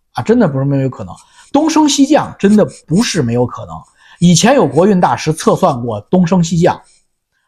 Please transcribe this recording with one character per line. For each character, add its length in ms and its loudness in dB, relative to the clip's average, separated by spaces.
啊， 80 -8
真 160 0
的 100 2
不 120 -4
是 60 -4
没 160 -2
有 80 -2
可 140 -12
能。 120 -16
东 160 0
升 200 2
西 180 2
降 320 0
真 180 2
的 120 4
不 160 0
是 200 -4
没 120 -2
有 120 0
可 200 -10
能。 100 -16
以 160 4
前 180 2
有 140 2
国 180 0
运 140 2
大 160 0
师 180 -4
测 220 0
算 260 0
过 200 -8
东 260 0
升 160 2
西 140 -4
降， 220 0